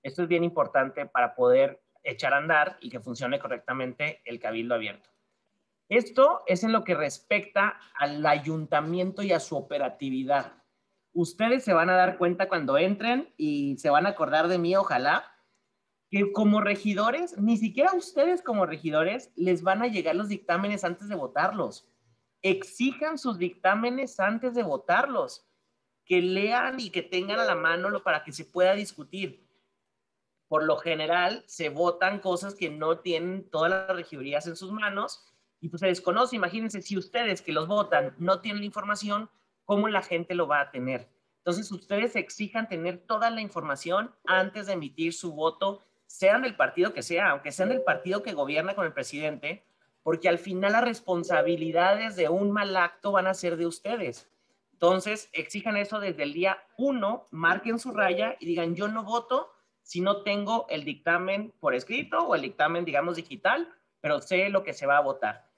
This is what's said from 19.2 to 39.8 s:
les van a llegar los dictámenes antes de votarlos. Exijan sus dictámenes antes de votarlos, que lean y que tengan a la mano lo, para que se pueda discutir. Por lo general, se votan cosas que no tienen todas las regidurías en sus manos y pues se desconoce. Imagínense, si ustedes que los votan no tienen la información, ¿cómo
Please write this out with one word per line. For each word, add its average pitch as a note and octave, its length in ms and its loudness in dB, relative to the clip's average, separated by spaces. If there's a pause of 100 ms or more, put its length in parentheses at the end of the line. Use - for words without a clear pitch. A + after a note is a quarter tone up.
les F3 260 2
van F#3+ 220 2
a A#3+ 40 0
llegar E3+ 280 0
los G3+ 140 -2
dictámenes G3 560 -2
antes F3+ 240 -6
de G#3 60 -4
votarlos. D3+ 760 -2 (520)
Exijan C4 760 -2
sus A#3+ 200 -4
dictámenes A3 840 -2
antes A3+ 360 -2
de A#3+ 80 0
votarlos, F#3 800 -2 (640)
que F3+ 160 4
lean A3 580 0
y A3 100 -8
que F3 120 -4
tengan F#3+ 360 -4
a A#3 60 0
la G3+ 120 2
mano E3 340 0
lo, G#3 120 -4
para D3+ 220 0
que D#3 80 -14
se D3+ 140 -12
pueda F#3 300 4
discutir. F#3+ 680 -10 (1000)
Por D#3 160 2
lo D#3 140 2
general, E3+ 680 0
se E3 200 -6
votan F3 520 2
cosas G3 360 -2
que E3 140 -4
no D#3 300 -2
tienen F3+ 500 -4
todas D#3+ 200 2
las F#3+ 240 0
regidurías D3 540 -6
en E3+ 80 -8
sus F#3 160 -12
manos G#3 540 -4 (340)
y E3 80 -10
pues E3 140 -8
se G3 60 2
desconoce. G#3+ 500 2
Imagínense, G#3 440 -4
si G3 160 -6
ustedes G#3 440 -2
que - 100 -8
los D#3 160 0
votan G3+ 520 0
no F#3 200 2
tienen G#3 220 -6
la G3+ 60 -6
información, G#3 600 -4 (360)
¿cómo G#3 240 2